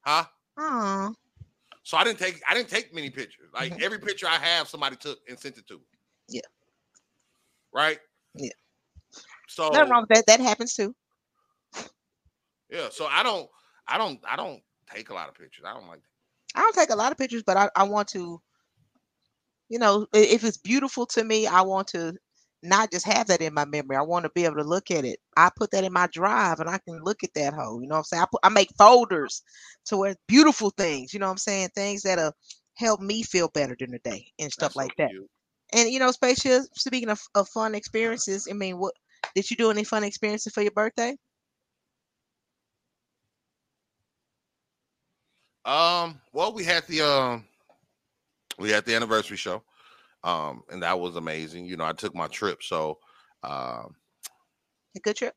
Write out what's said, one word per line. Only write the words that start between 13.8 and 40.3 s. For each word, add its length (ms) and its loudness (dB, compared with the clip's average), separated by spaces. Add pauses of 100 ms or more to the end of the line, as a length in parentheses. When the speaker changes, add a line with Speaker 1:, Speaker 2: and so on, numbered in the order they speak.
Speaker 1:
I 120 -2
don't, 300 -4
I 80 -4
don't 240 -10 (320)
take 180 -16
a 40 -12
lot 140 -10
of 60 -20
pictures. 320 -20
I 60 -12
don't 160 -16
like 120 -20
that. 580 -16
Speaker 2:
I 40 -2
don't 120 4
take 160 4
a 60 2
lot 160 0
of 60 -8
pictures, 240 -6
but 140 2
I, 200 4
I 80 6
want 240 -2
to, 320 -10 (1300)
you 100 -6
know, 360 4
i-, 40 8
if 260 6
it's 140 -2
beautiful 480 -2
to 180 -2
me, 220 0
I 160 6
want 260 -2
to 260 -6 (480)
not 280 4
just 160 -6
have 220 -2
that 120 2
in 140 -4
my 100 0
memory. 320 -6
I 60 0
wanna 280 -2
be 140 0
able 120 0
to 80 -2
look 260 -2
at 140 -2
it. 160 -6 (160)
I 180 8
put 180 -4
that 120 0
in 80 -4
my 160 2
drive 520 0
and 80 -4
I 100 -4
can 260 -14
look 200 -4
at 100 -10
that 200 -2
hoe, 260 -8
you 60 -10
know 80 -6
what 40 0
I'm 60 -4
saying? 180 -2
I 80 4
put, 120 -4
I 60 8
make 280 4
folders 680 8 (440)
to 100 -2
where 200 -2 (100)
beautiful 440 6
things, 440 -4
you 60 -8
know 60 -2
what 60 -2
I'm 60 -6
saying? 360 -2
Things 280 -4
that'll 300 0 (420)
help 260 0
me 220 -4
feel 260 0
better 280 -2
during 160 -10
the 60 -12 (120)
day 160 -12 (120)
and 140 -10
stuff 200 -4
Speaker 1:
That's 20 -18
so 60 -6
Speaker 2:
like 180 -6
that. 120 0
Speaker 1:
cute. 180 -16 (440)
Speaker 2:
And, 180 4
you 100 -4
know, 100 4
Spaceship, 520 2 (140)
speaking 340 -4
of, 100 -4 (140)
of 140 2
fun 260 -4
experiences, 760 -4
I 40 -8
mean, 240 -6
what, 160 -4 (400)
did 160 0
you 60 -4
do 140 4
any 140 -2
fun 180 -2
experiences 500 -4